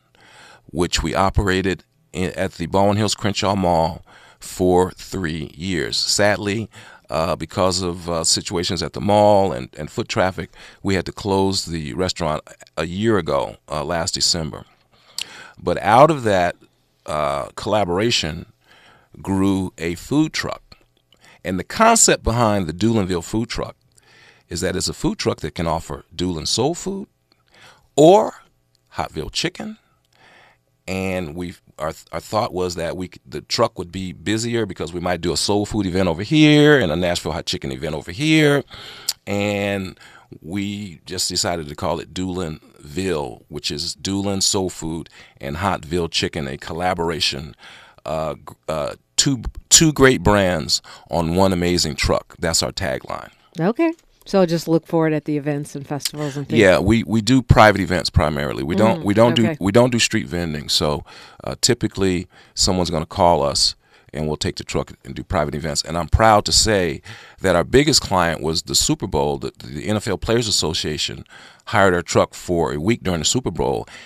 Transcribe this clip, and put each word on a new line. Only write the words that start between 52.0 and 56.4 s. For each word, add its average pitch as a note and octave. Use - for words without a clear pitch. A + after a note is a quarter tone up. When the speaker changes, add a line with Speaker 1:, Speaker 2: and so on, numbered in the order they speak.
Speaker 1:
That's E2
our C2
tagline. -
Speaker 2:
Okay. A#3
So F#3+
just E3
look E3
for D#3+
it D#3
at D3+
the D3
events C#3+
and C#3
festivals D3
and C#3